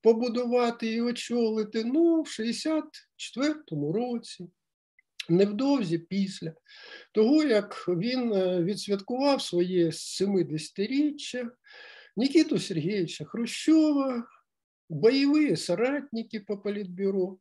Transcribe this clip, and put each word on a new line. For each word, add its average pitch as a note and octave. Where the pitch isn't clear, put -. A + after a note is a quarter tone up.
побудувати A#3
і A3+
очолити. A3+
Ну, E4
в C#4+
шістдесят D4+
четвертому G#3+
році, A3+
невдовзі G#3
після F#3
того, C4+
як G#3+
він, A#3
е, F#3
відсвяткував A3
своє F3
семидесятиріччя, G3+
Нікіту C#4+
Сергійовича E3
Хрущова, C4+
бойові C4+
соратники A3+
по G3+
політбюро G3